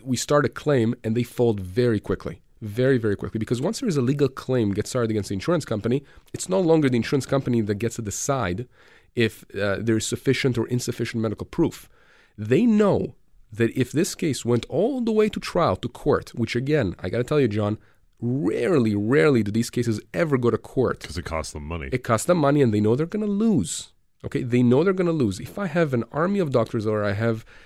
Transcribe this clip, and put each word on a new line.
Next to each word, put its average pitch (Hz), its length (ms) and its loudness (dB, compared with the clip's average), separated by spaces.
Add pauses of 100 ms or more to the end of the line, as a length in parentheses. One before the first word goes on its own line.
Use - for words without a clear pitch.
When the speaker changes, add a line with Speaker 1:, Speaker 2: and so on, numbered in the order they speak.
Speaker 1:
we 127 140 -2
start 147 280 2
a 117 40 0
claim 127 540 2
and 110 140 -2
they 120 80 0
fold 117 340 0
very 104 400 0
quickly, - 420 -6 (220)
very, 123 340 2
very 107 200 0
quickly. 113 240 -6
Because 117 200 -2
once 196 200 -4
there 254 80 -2
is 156 80 -2
a 139 60 2
legal 139 260 0
claim 120 420 -2
gets 98 200 -4
started 117 200 -2
against 104 200 -2
the 104 40 -2
insurance 156 300 -2
company, 117 400 -2 (280)
it's - 160 -10
no 185 120 2
longer 160 280 4
the 123 80 2
insurance 127 300 0
company 131 340 0
that 104 140 -2
gets 113 220 -4
to 117 60 -8
decide 107 680 -4 (480)
if, 113 280 0 (160)
uh, 101 200 0
there 110 160 2
is 107 100 -2
sufficient 127 500 0
or 113 120 -2
insufficient 120 520 -4
medical 110 240 -4
proof. - 440 -2 (500)
They 127 280 2
know 208 500 2 (360)
that 113 240 0
if 127 140 0
this - 240 -2
case 156 300 -4
went 117 240 2
all 247 320 0
the 226 100 0
way 214 180 4
to 202 120 -4
trial, 147 340 0
to - 140 -6
court, - 480 0
which 113 180 -2
again, 131 460 0
I 95 80 -6
gotta 120 160 -2
tell 151 160 0
you, 123 80 4
John, 104 300 0 (420)
rarely, 143 760 0
rarely 123 480 4
do 101 80 0
these 113 200 0
cases 117 300 -2 (140)
ever 160 240 0
go 120 120 4
to 107 80 0
court. - 420 -2
Speaker 2:
'Cause - 180 -10
it 82 60 -8
costs 80 280 -6
them 76 120 -10
money. 76 260 -8
Speaker 1:
It - 140 -4
costs 113 220 0
them 175 120 4
money 143 240 4
and 117 100 4
they 104 80 2
know 107 140 4
they're 151 120 -2
gonna 214 200 -4
lose. 202 640 0 (320)
Okay, 139 200 -4
they 123 180 2
know 127 220 6
they're 196 80 2
gonna 180 200 0
lose. 113 280 0
If - 180 -12
I 202 80 -4
have 156 280 0
an 113 180 -2
army 185 260 -2
of 160 120 0
doctors 113 360 0
or 107 180 0
I 101 80 0
have 110 320 -2 (220)